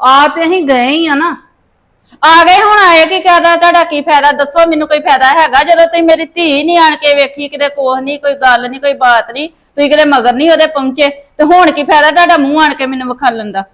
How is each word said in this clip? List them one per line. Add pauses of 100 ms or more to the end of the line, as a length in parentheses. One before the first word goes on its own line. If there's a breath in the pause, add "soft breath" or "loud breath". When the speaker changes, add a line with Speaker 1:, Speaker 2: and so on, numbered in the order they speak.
Speaker 1:
ਆ
ਤੇ
ਅਸੀਂ
ਗਏ
ਹੀ
ਆ
ਨਾ। (880 soft breath)
Speaker 2:
ਆ
ਗਏ,
ਹੁਣ
ਆਏ
ਕੀ,
ਕਾਹਦਾ
ਤੁਹਾਡਾ
ਕੀ
ਫਾਇਦਾ?
ਦੱਸੋ
ਮੈਨੂੰ,
ਕੋਈ
ਫਾਇਦਾ
ਹੈਗਾ
ਜਦੋਂ
ਤੁਸੀਂ
ਮੇਰੀ
ਧੀ
ਨਹੀਂ
ਆਣ
ਕੇ
ਵੇਖੀ,
ਕਿਤੇ
ਕੁਛ
ਨਹੀਂ,
ਕੋਈ
ਗੱਲ
ਨਹੀਂ,
ਕੋਈ
ਬਾਤ
ਨਹੀਂ,
ਤੁਸੀਂ
ਕਿਤੇ
ਮਗਰ
ਨਹੀਂ
ਉਹਦੇ
ਪਹੁੰਚੇ,
ਤੇ
ਹੁਣ
ਕੀ
ਫਾਇਦਾ
ਤੁਹਾਡਾ
ਮੂੰਹ
ਆਣ
ਕੇ
ਮੈਨੂੰ
ਵਿਖਾਲਣ
ਦਾ?